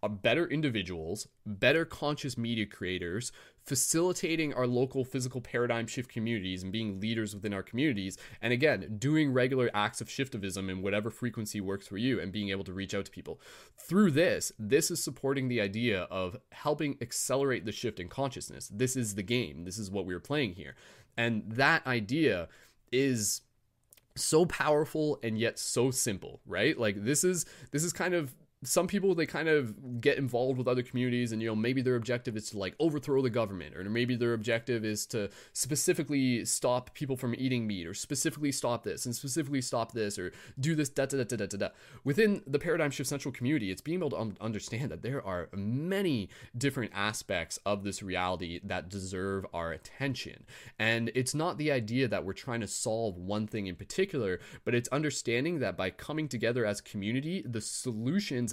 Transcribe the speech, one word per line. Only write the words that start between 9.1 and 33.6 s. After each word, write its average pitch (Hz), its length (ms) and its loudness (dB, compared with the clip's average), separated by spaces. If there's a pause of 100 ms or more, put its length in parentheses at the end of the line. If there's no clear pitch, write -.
regular 127 400 4
acts 104 260 2
of 110 80 -8
shiftivism 98 600 -4
in 92 140 -4
whatever 104 260 0
frequency 110 500 -4
works 98 280 -4
for 98 100 -8
you 117 240 2
and 92 100 -4
being 101 180 -2
able 98 160 -2
to 92 80 -8
reach 95 200 -6
out 101 120 -2
to - 60 -18
people. - 300 -10 (340)
Through 185 360 6
this, 131 480 4
this 127 320 4
is 165 120 -4
supporting 135 440 -2
the 120 120 0
idea 101 440 2
of 92 340 -4 (140)
helping 147 500 -2
accelerate 127 640 0
the 104 80 -4
shift - 260 -4
in 87 80 -6
consciousness. - 640 -6
This 127 240 0
is 110 200 -2
the 104 80 -2
game. 90 420 0
This 92 140 -8
is 101 120 -6
what 98 140 -2
we're 90 140 -2
playing 135 340 -2
here. 71 220 -14 (420)
And 117 260 2 (100)
that 143 340 4
idea 117 600 2 (440)
is 123 500 2 (760)
so 160 300 6
powerful 151 800 2
and 110 160 0
yet 113 180 2
so 123 320 2
simple, 120 560 -2
right? 104 340 2
Like, 104 240 0
this 143 200 2
is, 185 220 2 (260)
this 147 120 0
is 175 80 -2
kind 180 220 -2
of, 156 200 0 (300)
some 175 240 2
people, 196 260 4
they 165 140 2
kind 160 200 -2
of 123 540 2
get 143 160 6
involved 127 400 2
with 123 100 0
other 127 140 4
communities 123 500 0
and, 110 80 -2
you 113 80 0
know, 110 80 0
maybe 123 280 2
their 123 120 4
objective 120 400 -2
is 107 140 -6
to, 107 80 -10
like, 95 220 -2
overthrow 147 420 2
the 127 80 4
government, 98 480 -2